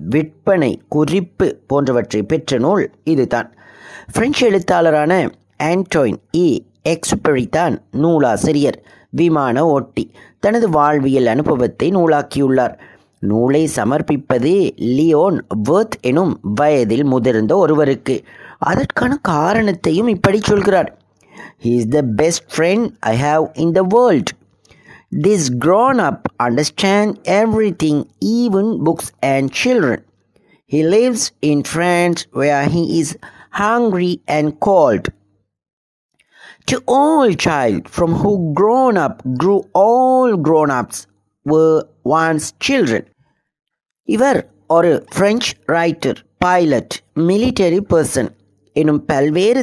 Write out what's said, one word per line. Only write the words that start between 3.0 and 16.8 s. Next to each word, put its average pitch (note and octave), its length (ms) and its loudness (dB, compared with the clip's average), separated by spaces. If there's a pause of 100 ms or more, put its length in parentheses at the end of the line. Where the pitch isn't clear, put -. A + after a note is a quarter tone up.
இதுதான். B2+ 460 -2 (640)
பிரெஞ்சு B3+ 320 0
எழுத்தாளரான E3+ 680 2 (500)
ஆண்டோயின் E3 580 -2 (160)
இ F3 100 2 (420)
எக்ஸுபெரி D#3 600 -2
தான் E3 280 -2 (140)
நூலாசிரியர், C#3+ 880 0 (300)
விமான C#3+ 560 0
ஓட்டி. C#3 380 -2 (360)
தனது A3+ 300 0
வாழ்வியல் C#3+ 560 2
அனுபவத்தை C3 680 0
நூலாக்கியுள்ளார். C#3 800 0 (460)
நூலை A#2+ 420 0 (140)
சமர்ப்பிப்பது C3 760 -2 (360)
லியோன் D#3 500 2 (260)
வெர்த் G3 380 0
எனும் D#3+ 400 0
வயதில் A#2+ 640 0